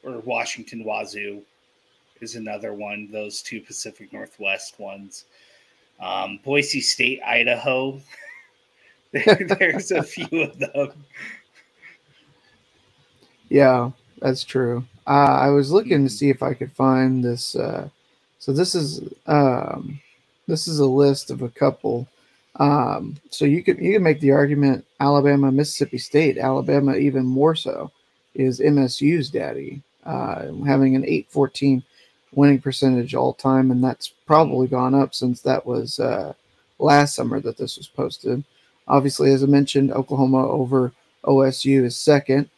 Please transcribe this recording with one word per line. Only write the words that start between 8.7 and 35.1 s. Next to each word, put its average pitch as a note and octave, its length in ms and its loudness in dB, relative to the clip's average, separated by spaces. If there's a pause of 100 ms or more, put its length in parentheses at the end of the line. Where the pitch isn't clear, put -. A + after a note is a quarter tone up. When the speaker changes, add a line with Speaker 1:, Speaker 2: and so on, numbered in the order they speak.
Speaker 1:
There, - 280 2 (180)
there's F#3+ 320 -2
a D#3+ 140 0
few D#3+ 380 -6
of - 180 -8
them. C#3+ 320 -6 (2500)
Speaker 2:
Yeah, C3 420 4 (300)
that's C3 240 -2
true. B2 400 -4 (220)
Uh, - 40 -6 (300)
I C3+ 80 4
was C#3+ 240 2
looking A3 180 2
to E3+ 60 4
Speaker 1:
Mm-hmm. C#3 100 4
Speaker 2:
see C#3 240 0
if B2+ 120 0
I C3 120 -2
could - 180 -10
find C3 520 2
this. A#2+ 320 -6
Uh, - 320 -6 (500)
so - 140 -6
this F3+ 240 -2
is, D3+ 260 -6 (240)
um, C#3+ 720 0 (460)
this E3 220 -4
is D#3 100 -4
a C#3+ 80 4
list C#3 460 2
of C3 100 -8
a B2 60 -6
couple. B2 580 -2 (500)
Um, C#3+ 600 0 (140)
so - 140 -4
you D3+ 200 2
could, F3+ 160 2
you F#3 140 0
can G3+ 80 2
make D#3 180 2
the C#3 100 4
argument C#3+ 540 2 (160)
Alabama, C#3 500 4
Mississippi C#3 480 -2
State, D3 400 0
Alabama C3+ 560 0
even C3 300 0
more C#3 320 2
so, - 340 -8 (440)
is C3 260 -2
M D3 180 4
S C3 220 -2
U's D3 300 0
daddy, C#3 520 -8 (220)
uh, C#3+ 480 -6 (120)
having C3+ 300 4
an C3+ 100 0
eight E3 260 -2
fourteen C3+ 520 0 (500)
winning C#3+ 280 4
percentage C3 520 0
all B2+ 220 -2
time, C3 380 2
and B2 100 2
that's B2+ 240 -4 (180)
probably C#3+ 440 2
gone B2+ 260 -2
up C#3 220 0